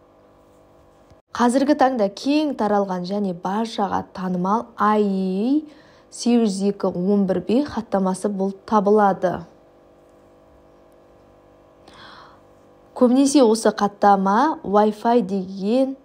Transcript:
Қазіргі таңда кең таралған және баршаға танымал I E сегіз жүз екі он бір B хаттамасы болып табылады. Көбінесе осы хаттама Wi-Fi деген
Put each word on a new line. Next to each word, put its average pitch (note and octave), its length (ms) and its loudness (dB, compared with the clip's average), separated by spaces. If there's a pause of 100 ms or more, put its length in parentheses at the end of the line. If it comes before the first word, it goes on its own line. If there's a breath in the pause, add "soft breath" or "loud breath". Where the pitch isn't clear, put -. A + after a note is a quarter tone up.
(1300)
Қазіргі B3+ 400 2
таңда C4 400 2
кең D4 460 -2
таралған G3 500 -2
және G3+ 240 -4
баршаға F#3+ 720 -4 (100)
танымал F#3 540 -4 (100)
I G#3+ 240 2
E G3 520 -2 (600 loud breath)
сегіз A#3+ 300 0
жүз G3 140 0 (100)
екі G3+ 260 -2
он G3 320 2
бір F3+ 220 0
B A#3+ 180 2
хаттамасы F#3+ 640 -4
болып G3 300 -6 (100)
табылады. G3+ 600 2 (3500 loud breath)
Көбінесе C4+ 480 4
осы A3 320 4
хаттама G3+ 880 2
Wi-Fi G#3+ 640 0
деген G3 800 -2